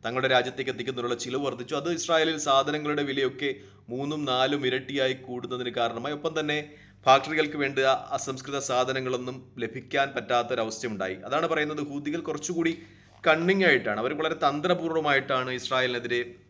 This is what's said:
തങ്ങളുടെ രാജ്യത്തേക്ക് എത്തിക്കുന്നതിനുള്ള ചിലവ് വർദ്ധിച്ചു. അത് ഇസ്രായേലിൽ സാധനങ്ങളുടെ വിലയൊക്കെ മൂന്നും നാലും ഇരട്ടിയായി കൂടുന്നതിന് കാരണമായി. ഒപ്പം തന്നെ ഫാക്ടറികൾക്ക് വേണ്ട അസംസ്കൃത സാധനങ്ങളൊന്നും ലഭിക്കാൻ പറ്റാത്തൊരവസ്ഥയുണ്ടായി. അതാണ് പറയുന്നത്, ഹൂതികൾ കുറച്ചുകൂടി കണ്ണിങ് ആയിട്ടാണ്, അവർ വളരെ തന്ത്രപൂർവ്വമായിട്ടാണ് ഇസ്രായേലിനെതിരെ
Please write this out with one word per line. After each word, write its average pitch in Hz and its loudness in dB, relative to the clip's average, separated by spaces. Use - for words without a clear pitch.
തങ്ങളുടെ 127 0
രാജ്യത്തേക്ക് 127 2
എത്തിക്കുന്നതിനുള്ള 123 -4
ചിലവ് 127 -4
വർദ്ധിച്ചു. 123 -6
അത് 151 -2
ഇസ്രായേലിൽ 160 2
സാധനങ്ങളുടെ 147 2
വിലയൊക്കെ 135 -2
മൂന്നും 143 -4
നാലും 131 2
ഇരട്ടിയായി 131 0
കൂടുന്നതിന് 123 -6
കാരണമായി. 117 -2
ഒപ്പം 156 -4
തന്നെ 151 0
ഫാക്ടറികൾക്ക് 147 4
വേണ്ട 135 0
അസംസ്കൃത 139 -4
സാധനങ്ങളൊന്നും 127 -2
ലഭിക്കാൻ 131 -2
പറ്റാത്തൊരവസ്ഥയുണ്ടായി. 110 -2
അതാണ് 127 -2
പറയുന്നത്, 151 -2
ഹൂതികൾ 147 -6
കുറച്ചുകൂടി 165 -2
കണ്ണിങ് 175 6
ആയിട്ടാണ്, 117 4
അവർ 131 0
വളരെ 156 0
തന്ത്രപൂർവ്വമായിട്ടാണ് 147 2
ഇസ്രായേലിനെതിരെ 123 0